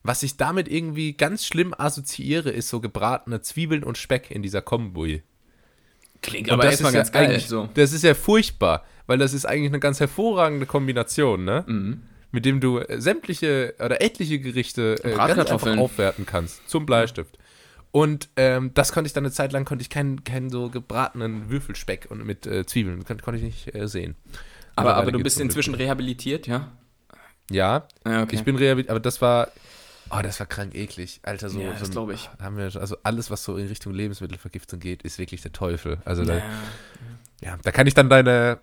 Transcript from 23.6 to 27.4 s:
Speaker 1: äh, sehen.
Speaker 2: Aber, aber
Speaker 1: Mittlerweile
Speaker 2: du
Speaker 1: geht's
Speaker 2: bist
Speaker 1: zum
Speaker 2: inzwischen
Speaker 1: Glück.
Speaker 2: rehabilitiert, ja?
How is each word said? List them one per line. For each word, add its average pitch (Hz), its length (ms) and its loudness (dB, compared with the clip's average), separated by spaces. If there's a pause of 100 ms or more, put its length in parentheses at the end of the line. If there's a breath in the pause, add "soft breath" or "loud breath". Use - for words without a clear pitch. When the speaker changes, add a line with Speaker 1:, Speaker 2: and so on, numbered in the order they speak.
Speaker 1:
äh, 104 120 -4
sehen. 90 280 -6 (600 loud breath)
Speaker 2:
Aber, - 200 4
aber - 100 2
Speaker 1:
Mittlerweile 120 60 0
Speaker 2:
du 123 80 -2
Speaker 1:
geht's 123 60 -2
Speaker 2:
bist 135 120 0
Speaker 1:
zum 147 100 -2
Speaker 2:
inzwischen 147 260 -2
Speaker 1:
Glück. 123 120 -4
Speaker 2:
rehabilitiert, 131 600 -4
ja? 131 240 -4 (800 loud breath)